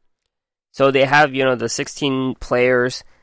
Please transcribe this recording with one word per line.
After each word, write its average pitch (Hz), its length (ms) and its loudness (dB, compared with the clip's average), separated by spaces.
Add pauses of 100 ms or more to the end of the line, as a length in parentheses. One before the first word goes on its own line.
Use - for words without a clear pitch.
(720)
So 135 200 0
they 135 140 2
have, 143 300 2
you 135 100 0
know, 127 100 2
the 117 140 -4
sixteen 131 680 -4
players. 123 680 0 (180)